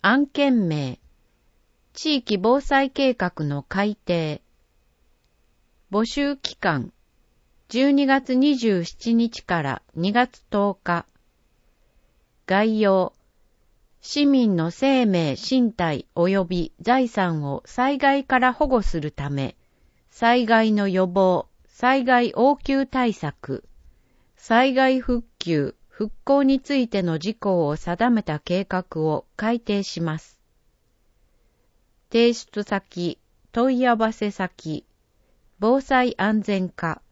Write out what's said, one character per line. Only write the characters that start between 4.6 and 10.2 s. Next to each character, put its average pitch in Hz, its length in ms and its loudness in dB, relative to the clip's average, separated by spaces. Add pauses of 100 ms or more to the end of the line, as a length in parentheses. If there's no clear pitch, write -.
募 208 140 0
集 277 320 -2
期 - 220 -10
間、 147 340 -2 (800)
十 269 220 2
二 277 140 2
月 262 300 0
二 277 220 4
十 202 260 0
七 - 320 -6
日 233 260 -2
か 170 200 -2
ら 135 200 -4 (140)
二 180 160 -2
月 247 380 -2